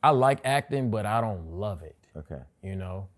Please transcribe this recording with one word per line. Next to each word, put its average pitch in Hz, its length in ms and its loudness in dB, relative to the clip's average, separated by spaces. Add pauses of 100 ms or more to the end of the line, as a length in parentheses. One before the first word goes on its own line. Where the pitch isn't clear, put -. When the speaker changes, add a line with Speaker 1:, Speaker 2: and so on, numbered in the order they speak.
Speaker 1:
I 147 80 6
like 135 340 6
acting, 135 480 0
but 104 140 0
I 110 160 0
don't 90 320 -4
love 95 300 -6
it. 76 120 -18 (220)
Speaker 2:
Okay. 73 240 -12 (200)
Speaker 1:
You 95 140 -8
know? 92 320 -8 (100)